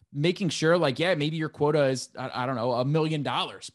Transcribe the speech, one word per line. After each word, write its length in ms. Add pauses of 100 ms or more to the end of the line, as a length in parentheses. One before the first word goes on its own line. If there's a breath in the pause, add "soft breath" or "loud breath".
(120)
making 380
sure, 300
like, 180
yeah, 160
maybe 240
your 120
quota 360
is, 320
I, 260
I 40
don't 80
know, 180
a 120
million 360
dollars, 540